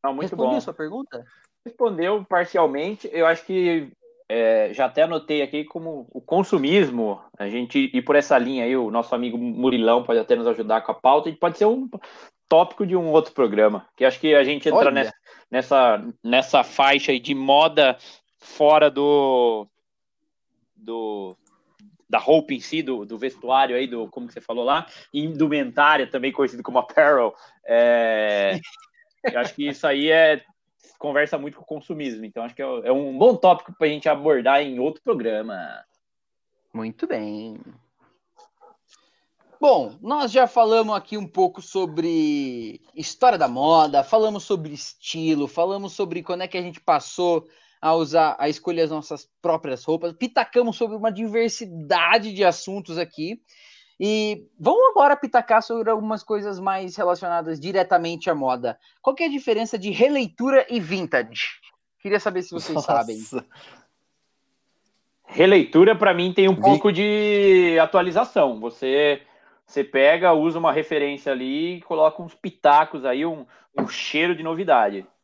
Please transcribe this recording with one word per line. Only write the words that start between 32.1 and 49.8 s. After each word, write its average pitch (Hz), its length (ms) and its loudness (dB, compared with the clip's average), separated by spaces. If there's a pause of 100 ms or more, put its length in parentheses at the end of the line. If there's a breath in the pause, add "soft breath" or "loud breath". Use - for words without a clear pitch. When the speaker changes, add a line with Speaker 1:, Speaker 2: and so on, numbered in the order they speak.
Speaker 1:
então 113 180 -12
acho 120 100 -14
que - 80 -18
é, 139 40 -6 (180)
é 123 80 0
um 135 240 -4
bom 226 180 6
tópico 180 440 2
pra 160 100 2
gente 151 220 -2
abordar 143 500 2
em 135 180 -8
outro 135 240 -4
programa. 113 540 -4 (1120)
Speaker 2:
Muito 226 360 -8
bem. 220 520 -10 (2000)
Bom, 147 420 4
nós 254 300 -4
já 247 160 4
falamos 220 480 2
aqui 214 200 -10
um 202 100 -10
pouco 185 360 -2
sobre 151 1160 -4 (160)
história 202 420 2
da 151 80 2
moda, 143 560 4
falamos 214 400 2
sobre 156 300 -4
estilo, 156 760 -4
falamos 190 460 -4
sobre 180 280 -6
quando 180 220 -8
é 185 60 -8
que 185 100 -8
a 180 40 -6
gente 175 180 -14
passou 165 680 0 (340 soft breath)
a 160 140 2
usar, 160 460 2
a 143 80 0
escolher 165 340 -4
as 156 80 0
nossas 151 380 -12 (120)
próprias 160 440 -4